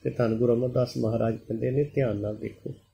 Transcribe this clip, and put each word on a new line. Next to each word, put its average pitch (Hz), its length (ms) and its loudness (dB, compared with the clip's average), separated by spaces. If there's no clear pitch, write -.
ਤੇ 135 60 0
ਧੰਨ 117 280 0
ਗੁਰੂ 120 180 4
ਅਮਰਦਾਸ 123 420 0
ਮਹਾਰਾਜ 113 400 0
ਕਹਿੰਦੇ 113 340 -4
ਨੇ, 143 120 2
ਧਿਆਨ 131 340 0
ਨਾਲ 104 200 -4
ਦੇਖੋ 110 360 -10